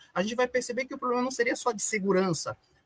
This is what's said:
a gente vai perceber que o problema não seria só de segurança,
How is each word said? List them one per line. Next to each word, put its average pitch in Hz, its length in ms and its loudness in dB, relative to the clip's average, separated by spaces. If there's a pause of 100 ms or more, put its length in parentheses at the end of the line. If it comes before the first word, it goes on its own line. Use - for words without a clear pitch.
(140)
a 180 100 0
gente 226 120 -4
vai 247 120 2
perceber 247 380 -2
que 277 100 -10
o - 20 -6
problema 247 240 0
não 262 100 -2
seria 254 240 0
só - 160 0
de 208 100 -4
segurança, 185 760 2 (280)